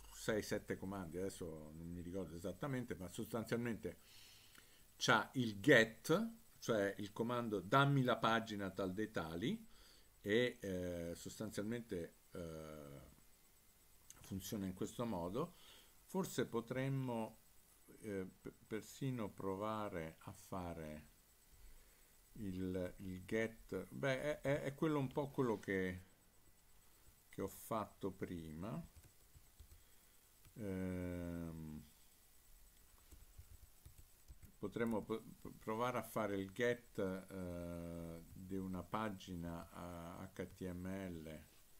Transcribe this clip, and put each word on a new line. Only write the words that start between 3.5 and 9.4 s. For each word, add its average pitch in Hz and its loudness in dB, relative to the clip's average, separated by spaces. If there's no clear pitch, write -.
c'ha 110 6
il 110 2
get, 151 8
cioè 101 4
il 101 -4
comando 117 2
"dammi 139 8
la 123 6
pagina 110 4
tal 92 0
dei - 0
tali", 90 0